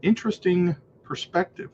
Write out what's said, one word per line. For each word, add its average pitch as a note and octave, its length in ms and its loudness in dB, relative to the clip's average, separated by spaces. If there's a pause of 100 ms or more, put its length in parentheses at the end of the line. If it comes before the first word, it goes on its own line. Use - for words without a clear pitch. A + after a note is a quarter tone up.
Interesting F3+ 720 0 (280)
perspective. - 720 -6